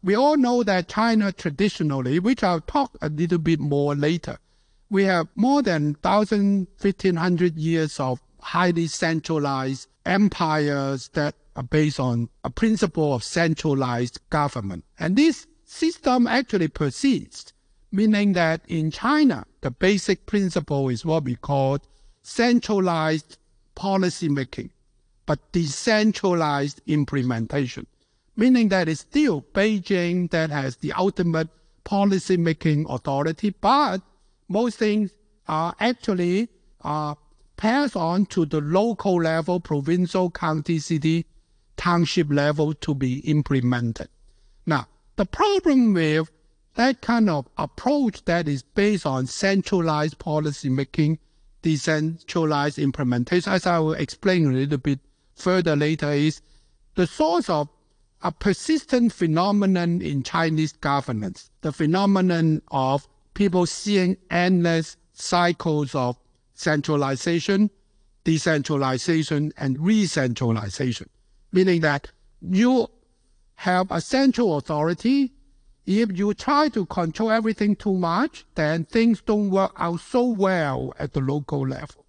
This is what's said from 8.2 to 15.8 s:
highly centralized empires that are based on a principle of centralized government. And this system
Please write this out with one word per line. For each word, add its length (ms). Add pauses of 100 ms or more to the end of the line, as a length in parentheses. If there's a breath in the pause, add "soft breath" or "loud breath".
highly 460
centralized 1000 (180)
empires 1080
that 220 (200)
are 80
based 380
on 260 (160)
a 60
principle 640
of 100
centralized 960 (100)
government. 540 (160)
And 160
this 320 (160)
system 640